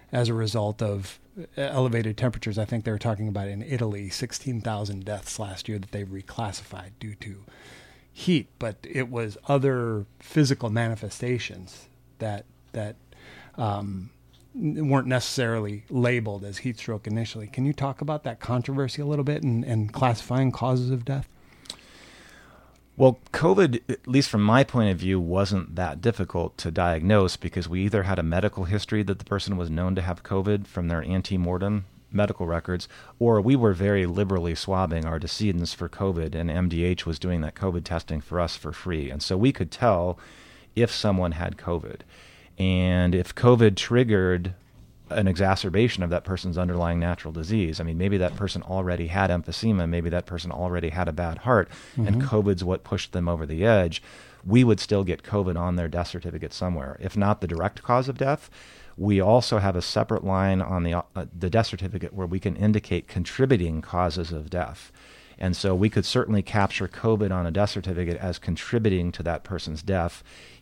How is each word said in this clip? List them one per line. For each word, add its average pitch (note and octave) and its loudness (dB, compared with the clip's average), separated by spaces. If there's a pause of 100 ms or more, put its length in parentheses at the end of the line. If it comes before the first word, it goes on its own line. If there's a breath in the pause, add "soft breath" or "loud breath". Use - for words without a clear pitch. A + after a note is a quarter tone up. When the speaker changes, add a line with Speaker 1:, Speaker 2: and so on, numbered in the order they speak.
(100)
Speaker 1:
as A#2+ 0
a A#2 0
result A2 -2
of, G2+ -4 (180)
uh, F3 -12 (120)
elevated B2 0
temperatures. A2+ -2
I G#2+ -2
think A2+ -4
they A2+ -2
were G#2 -2
talking G#2+ -2
about G2+ -4
in G2+ -8
Italy, G#2+ -4
sixteen A#2+ -6
thousand G2+ -6
deaths G2+ -8
last F#2+ -8
year G#2+ -6
that G2 -10
they G#2 -6
reclassified F#2+ -10 (100)
due G#2+ -10
to G2 -16 (680 loud breath)
heat, - 0 (140)
but A2 -6
it C3 -4
was A2+ -4 (120)
other B2+ 2 (140)
physical C3+ 2
manifestations A2 -4 (320)
that, G#2 -6 (260)
that, G#2+ -6 (640 loud breath)
um, G2+ -4 (440)
n-, D#3 -2
weren't C3 4
necessarily A2+ -2
labeled A#2+ 0
as G2+ -10
heat B2 -6
stroke G#2+ -8
initially. G#2+ -4
Can C3 -2
you C#3+ 2
talk C3+ -4
about D3+ -4
that A#2+ -8
controversy C3+ -2
a C#3+ -4
little D3 0
bit D3 0
and, A#2+ 0
and G#2+ 0
classifying B2+ 2
causes B2+ 0
of A#2+ -2
death? C3+ -4 (1700 loud breath)
Speaker 2:
Well, C3 8 (140)
covid, E3+ 4
at - -6
least C3+ 4
from G#2 4
my A#2 6
point A2 2
of E2+ 0
view, F#2 2
wasn't F#2 0
that E2 -4
difficult F2+ -2
to E2 -4
diagnose F2 4
because E2+ -6
we F#2 -2
either G2+ 2
had F#2 0
a - 0
medical F2+ 0
history G#2 0
that F#2+ -2
the - -12
person G2 -2
was F2 -2
known F2+ 0
to F#2 -2
have F2+ -4
covid G2+ 0
from F2 -4
their F2 0
ante-mortem F#2 -2 (260)
medical G2 0
records, E2+ -4 (320 loud breath)
or A#2 6
we B2+ 4
were A2+ 6
very G2 2
liberally F2 0
swabbing F2+ 0
our E2 -2
decedents E2+ -2
for F2 -6
covid, E2 -4
and E2 -2
M F2 0
D E2 0
H F2+ 0
was E2 -4
doing F2+ -2
that D#2 -6
covid F2 -2
testing D#2+ -4
for E2 -6
us E2+ -2
for D2 -8
free. D#2 -4
And D2+ -8
so - -2
we A#2 4
could F#2+ -4
tell F2+ 2 (600 loud breath)
if A2+ 4
someone F#2 2
had F2 -4
covid. E2 -6 (540 loud breath)
And F2+ 4
if - 0
covid A#2 8
triggered F#2 2 (560)
an G2+ 2
exacerbation F#2+ 2
of E2+ -2
that E2+ 0
person's F#2 -4
underlying F2 0
natural E2+ -2
disease, D#2+ 0
I E2 -4
mean, E2 -2
maybe G2 2
that F2+ 0
person F#2+ -4
already F2+ -2
had F#2+ 2
emphysema, F2+ 0
maybe E2+ -2
that E2+ -2
person E2+ -8
already F2 -4
had E2 -2
a D#2+ -4
bad E2 -4
heart, A#2 2 (280 loud breath)
and A2+ 2
Speaker 1:
Mm-hmm. B2 2
Speaker 2:
covid's G2+ 2
what F2+ -2
pushed - -6
them F2 -2
over E2 -2
the D#2+ 0
edge, F#2 4 (440 loud breath)
we A#2+ 6
would A2 6
still G2 0
get F2 -2
covid F#2 0
on F2 0
their E2+ -2
death E2+ -4
certificate D#2+ -8
somewhere. D#2+ -4
If F#2+ -6
not G2+ 2
the F2 -4
direct F2 -2
cause B2+ 0
of B2+ -6
death, C#3 -2 (480 loud breath)
we G2 2
also A2 4
have G2 2
a - 0
separate A2 0
line F#2+ 2
on F2 -2
the, E2+ 0
uh, F2 -6 (100)
the F2 -2
death A2+ 4
certificate F2+ -6
where F#2+ -4
we F#2 -2
can F2+ -2
indicate G#2 2
contributing F2 0
causes F2 -2
of D2+ -6
death. E2+ -8 (460 loud breath)
And F2+ 0
so F#2+ 0
we G#2 4
could G2 0
certainly G#2+ 2
capture G2 0
covid G#2+ 0
on F#2 0
a E2 -2
death G2+ 2
certificate F2 -4
as F2+ -4
contributing F#2+ 0
to - -10
that E2 -2
person's D#2+ -8
death, F2 -2 (400 loud breath)